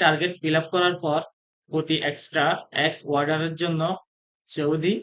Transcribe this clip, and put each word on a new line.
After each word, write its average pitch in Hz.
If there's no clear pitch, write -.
টার্গেট 165
ফিল 156
আপ 160
করার 180
পর 156
প্রতি 160
এক্সট্রা 143
এক 160
অর্ডারের 156
জন্য 170
সৌদি 156